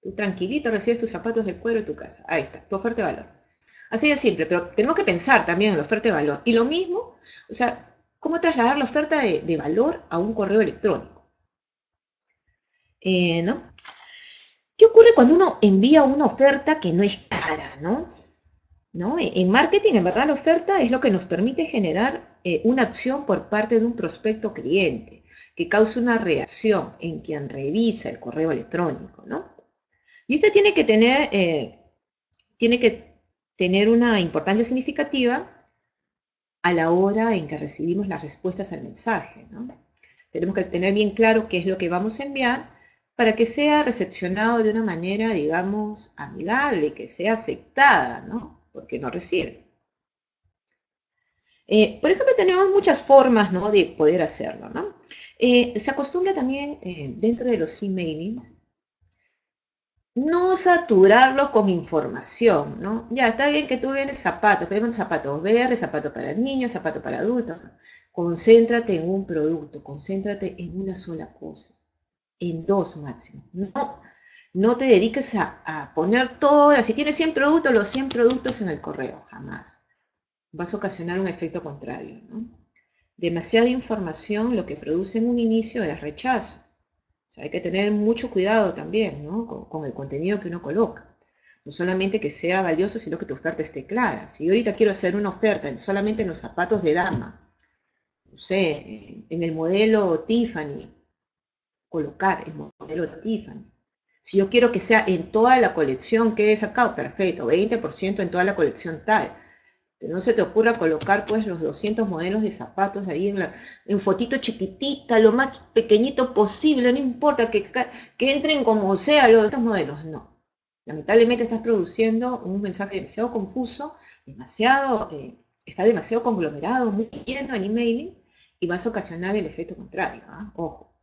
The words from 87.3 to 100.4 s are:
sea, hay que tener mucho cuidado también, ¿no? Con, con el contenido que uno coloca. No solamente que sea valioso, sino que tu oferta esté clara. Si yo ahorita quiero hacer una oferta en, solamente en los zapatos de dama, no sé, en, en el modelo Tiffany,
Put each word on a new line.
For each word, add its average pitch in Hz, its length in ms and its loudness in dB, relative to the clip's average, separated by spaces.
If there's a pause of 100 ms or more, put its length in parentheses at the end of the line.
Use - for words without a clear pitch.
sea, 143 120 -18
hay 147 60 -10
que - 100 -6
tener 190 320 -2
mucho 226 360 -2
cuidado 196 460 0
también, 165 500 -4
¿no? 208 220 -8
Con, - 200 -16
con 156 180 -10
el 135 100 -10
contenido 156 460 -6
que 196 80 -12
uno 170 120 -10
coloca. - 560 -4 (480)
No 143 60 -16
solamente 185 480 -2
que 147 120 -4
sea 180 300 -2
valioso, 180 380 -2
sino 165 200 -8
que - 80 -10
tu 135 80 -10
oferta 160 280 -8
esté 151 240 -10
clara. 208 400 -4
Si - 180 -14
yo 170 60 0
ahorita 214 240 2
quiero 214 160 4
hacer 190 240 -2
una 208 140 -2
oferta 202 400 -2
en, 131 100 -8
solamente 208 440 -2
en 190 60 -2
los 160 100 -8
zapatos 180 440 -4
de 156 120 2
dama, - 600 -6 (760)
no - 80 -20
sé, 185 420 -2
en, - 520 -18
en 165 140 -6
el 165 80 -4
modelo 185 720 2
Tiffany, 165 640 -4 (1000)